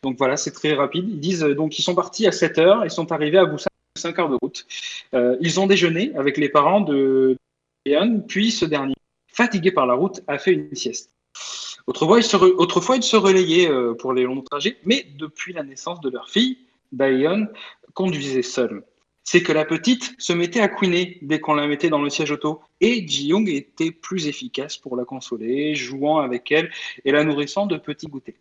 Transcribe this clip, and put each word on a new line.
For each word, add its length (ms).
Donc 140
voilà, 180
c'est 160
très 220
rapide. 360
Ils 100
disent, 240
euh, 120
donc, 240
ils 20
sont 140
partis 320
à 40
sept 260
heures 260
et 60
sont 220
arrivés 260
à 80
Busan 220
à 40
cinq 200
heures 100
de 120
route. 240
Euh, 280
ils 180
ont 80
déjeuné 500
avec 200
les 120
parents 320
de 560
Yeon, 420
puis 240
ce 140
dernier, 300
fatigué 400
par 140
la 80
route, 340
a 100
fait 160
une 220
sieste. 360
Autrefois, 320
ils 40
se 140
re-, 200
autrefois, 400
ils 60
se 120
relayaient, 540
euh, 240
pour 200
les 100
longs 180
trajets, 420
mais 220
depuis 360
la 100
naissance 380
de 80
leur 200
fille, 280
Daeyeon 560
conduisait 500
seule. 400
C'est 200
que 80
la 140
petite 520
se 160
mettait 280
à 60
couiner 540
dès 180
qu'on 140
la 140
mettait 220
dans 120
le 80
siège 220
auto, 300
et 260
Ji-young 420
était 420
plus 360
efficace 500
pour 180
la 100
consoler, 680
jouant 420
avec 340
elle 200
et 60
la 120
nourrissant 440
de 100
petits 300
goûters. 340